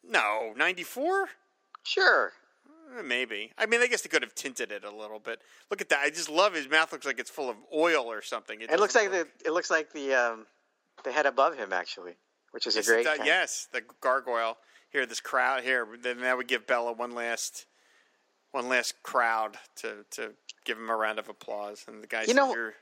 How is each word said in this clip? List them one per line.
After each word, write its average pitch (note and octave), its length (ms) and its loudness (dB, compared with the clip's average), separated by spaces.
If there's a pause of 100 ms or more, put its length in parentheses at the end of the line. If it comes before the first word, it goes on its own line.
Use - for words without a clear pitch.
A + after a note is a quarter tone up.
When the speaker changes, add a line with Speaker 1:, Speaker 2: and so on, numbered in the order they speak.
Speaker 1:
No, A2 540 2
ninety-four? A#3+ 720 0 (540)
Speaker 2:
Sure. D3+ 500 4 (640)
Speaker 1:
Eh, F3 60 -10
maybe. A#2 540 -4
I A3 100 0
mean, A#3 140 2
I B3 60 4
guess A#3+ 140 0
they - 80 -12
could C#3+ 140 2
have A2+ 100 -12
tinted A#2+ 380 -8
it G2+ 120 -10
a G#2 100 -10
little G#2+ 260 -12
bit. A2+ 200 -8 (300)
Look G3+ 100 -4
at - 100 -6
that. D3 120 4
I D3 80 4
just D#3 200 -6
love F3+ 260 4
his C#3+ 120 -2
mouth. D#3 240 4
Looks C#3+ 140 -10
like B2+ 140 -2
it's A#2+ 100 -10
full C3+ 220 -4
of G#2+ 40 -6 (180)
oil D#3 380 4
or G#2 120 -8
something. A2+ 380 -8
It A#2 100 -4
Speaker 2:
It E3+ 80 4
looks G#3 160 4
Speaker 1:
doesn't G#3 160 6
Speaker 2:
like F#3+ 80 0
Speaker 1:
look - 240 -6
Speaker 2:
the, E3 60 -2
it D#3 40 0
looks F3 160 -2
like D#3 240 0
the, C#3 220 -2
um, A#2 320 0 (560)
the C3+ 80 -4
head C#3 160 2
above C#3 280 4
him, G#2 160 -6
actually, F2+ 440 -6 (340)
which - 180 -8
is A2 80 0
Speaker 1:
Yes, G#2+ 120 0
Speaker 2:
a A2+ 40 4
great A2+ 100 6
Speaker 1:
it - 20 0
does. D3+ 160 2
Speaker 2:
thing. A2 80 -4
Speaker 1:
Yes, E3 440 0
the B2 120 -6 (180)
gargoyle. A#2+ 560 0 (340)
Here, C3+ 140 2
this A2+ 160 -8
crowd. B2+ 420 0
Here, B2 240 0 (140)
then B2 200 -4
that B2+ 140 2
would B2 120 -6
give A#2+ 200 0
Bella A#2+ 260 2
one A#2+ 200 -6
last, A#2 520 -6 (840)
one B2 160 -4
last B2 360 2
crowd A2+ 540 2 (200)
to, G#2+ 340 -10
to A2+ 220 -10 (320)
give A2+ 140 -4
him A2+ 100 -8
a A2+ 60 0
round G#2+ 240 0
of G#2+ 100 -12
applause. G#2 580 -10
And A2 160 -18
the G#2+ 40 -20
guys A2+ 200 -2
Speaker 2:
You A#3 60 2
know, C4+ 180 4
Speaker 1:
here. A#2 300 -6